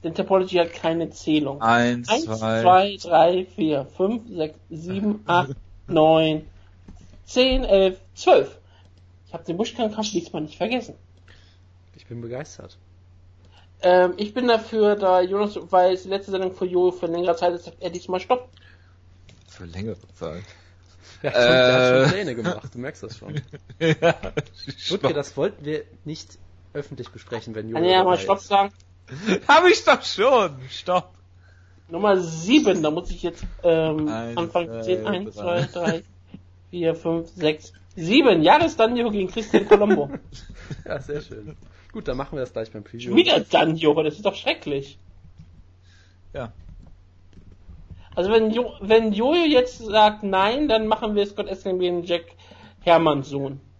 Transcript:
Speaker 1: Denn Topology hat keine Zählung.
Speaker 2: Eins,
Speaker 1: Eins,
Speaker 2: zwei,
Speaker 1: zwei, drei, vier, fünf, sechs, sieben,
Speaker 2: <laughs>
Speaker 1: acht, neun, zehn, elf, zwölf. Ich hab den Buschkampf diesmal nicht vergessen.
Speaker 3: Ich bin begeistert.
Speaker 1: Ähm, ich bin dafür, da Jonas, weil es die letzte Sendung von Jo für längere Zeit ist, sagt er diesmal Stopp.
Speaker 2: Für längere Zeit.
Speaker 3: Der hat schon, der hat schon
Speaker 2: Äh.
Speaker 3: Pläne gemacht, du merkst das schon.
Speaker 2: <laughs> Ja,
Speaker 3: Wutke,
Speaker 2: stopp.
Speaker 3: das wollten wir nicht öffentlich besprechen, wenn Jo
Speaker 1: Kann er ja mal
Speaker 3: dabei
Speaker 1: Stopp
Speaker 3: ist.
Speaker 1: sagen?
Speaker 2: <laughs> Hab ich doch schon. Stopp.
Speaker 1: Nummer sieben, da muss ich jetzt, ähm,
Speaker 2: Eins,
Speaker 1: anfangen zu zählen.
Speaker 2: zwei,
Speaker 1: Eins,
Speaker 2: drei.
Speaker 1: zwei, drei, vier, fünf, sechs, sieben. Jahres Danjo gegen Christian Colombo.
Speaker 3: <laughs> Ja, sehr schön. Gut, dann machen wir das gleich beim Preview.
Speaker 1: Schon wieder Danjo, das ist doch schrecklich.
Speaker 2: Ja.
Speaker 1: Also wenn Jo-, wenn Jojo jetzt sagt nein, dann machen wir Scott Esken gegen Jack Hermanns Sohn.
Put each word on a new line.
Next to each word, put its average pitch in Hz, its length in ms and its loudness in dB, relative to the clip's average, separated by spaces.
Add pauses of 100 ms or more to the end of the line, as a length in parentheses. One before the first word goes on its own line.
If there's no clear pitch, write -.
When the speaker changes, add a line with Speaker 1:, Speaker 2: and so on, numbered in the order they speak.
Speaker 1:
Denn 165 100 -6
Topology 185 420 0
hat 170 160 0
keine 165 380 -4
Zählung. 147 520 -2
Speaker 2:
Eins, 120 460 2
Speaker 1:
Eins, 226 160 0
Speaker 2:
zwei, 110 120 -6
Speaker 1:
zwei, 170 640 2
drei, 175 540 2
vier, 147 320 -2 (100)
fünf, 214 320 -4
sechs, 151 300 -8 (120)
sieben, 190 520 -6
Speaker 2:
<laughs> - 40 -18
Speaker 1:
acht, 175 240 2 (360)
neun, 160 580 4 (800)
zehn, 254 400 0
elf, 190 340 4 (160)
zwölf. - 440 4 (720)
Ich - 60 -20
hab 165 100 -14
den 170 120 -8
Buschkampf 214 400 -4 (140)
diesmal 170 320 -6
nicht 151 160 -12
vergessen. 226 360 -4 (1040)
Speaker 3:
Ich - 100 -20
bin 117 140 -14
begeistert. 123 560 -14 (1040)
Speaker 1:
Ähm, 180 360 4
ich 208 180 -8
bin 247 120 -2
dafür, 220 500 2
da 185 260 2
Jonas, 202 360 -2 (120)
weil 185 240 4
es 185 80 -8
die 190 80 -16
letzte 196 220 -6
Sendung 190 200 -4
von 185 160 -6
Jo 180 220 2
für 180 160 -8
längere 170 300 -2
Zeit 175 180 0
ist, 170 100 -14
sagt - 160 -20
er 180 100 -8
diesmal 180 300 -8
Stopp. - 280 -2 (1000)
Speaker 2:
Für - 160 -20
längere 95 320 -10 (180)
Zeit. 85 280 -12 (800)
Speaker 3:
Der 139 100 -4
hat - 100 0
schon, 120 100 6
der 127 220 6
hat 127 140 4
schon 127 160 6
Speaker 2:
Äh. 143 40 4
Speaker 3:
Pläne 185 260 -2
gemacht, 117 400 -6
du 120 40 -14
merkst 127 260 -12
das - 140 -16
schon. - 160 -14 (260)
Speaker 2:
<laughs> - 200 -20
Ja, 160 340 2
Speaker 3:
Wutke, - 640 -12
Speaker 2:
stopp. - 360 -2
Speaker 3:
das 143 220 -6
wollten 143 280 -4
wir 151 180 -6 (220)
nicht - 340 -16 (360)
öffentlich 139 360 -12
besprechen, 113 440 -12
wenn 110 140 -10
Jo 113 60 -8
Speaker 1:
Kann 165 100 0
er 180 60 4
ja 185 140 4
mal 180 80 4
Speaker 3:
dabei 180 100 0
Speaker 1:
Stopp 196 160 0
Speaker 3:
ist. - 100 -18
Speaker 1:
sagen? 196 240 0 (360)
Speaker 2:
<laughs> 185 400 -4
Hab 311 180 6
ich 359 180 4
doch 294 180 2
schon. 202 540 2 (140)
Stopp. - 440 -4 (760)
Speaker 1:
Nummer 196 320 2
sieben, 180 600 2
da 151 100 2
muss 175 180 -6
ich - 120 -8
jetzt, 170 220 -8 (200)
ähm, 160 440 2
Speaker 2:
Eins, 117 280 -6
Speaker 1:
anfangen 170 320 -4
zu 113 140 -10
zählen. 180 220 -4
Speaker 2:
zwei, - 60 -4
Speaker 1:
Eins, 202 240 -6
Speaker 2:
drei. 175 320 -4
Speaker 1:
zwei, - 140 -10
drei, 165 220 -4 (680)
vier, 165 240 -2
fünf, 165 360 -6
sechs, 156 420 -6 (240)
sieben. 185 460 4
Jahres 302 340 4
Danjo 233 340 2
gegen 196 180 -2
Christian 208 380 0
Colombo. 196 480 2
Speaker 3:
<laughs> - 60 -14 (640)
Ja, - 140 -8
sehr 147 200 -10
schön. 110 360 -18 (360)
Gut, 214 160 -10
dann 127 80 -6
machen 143 200 -10
wir 135 40 -6
das 127 120 -8
gleich 113 200 -10
beim 107 100 -16
Preview. 120 280 -14
Speaker 1:
Schon 202 60 2
wieder 339 240 4
Danjo, 160 520 2 (100)
das 151 120 -2
ist - 100 -18
doch 196 100 0
schrecklich. 147 640 -6 (1300)
Speaker 2:
Ja. 127 200 -12 (1600)
Speaker 1:
Also 185 180 0
wenn 220 180 4
Jo-, 233 300 -4
wenn 220 320 2
Jojo 285 320 2
jetzt 254 340 2
sagt 214 440 2
nein, 208 460 0
dann 220 180 2
machen 214 280 -2
wir 202 120 0
Scott 202 220 -8
Esken 185 300 -6
gegen 175 260 -2
Jack 175 200 -4 (560)
Hermanns 160 480 4
Sohn. 139 320 -8 (200)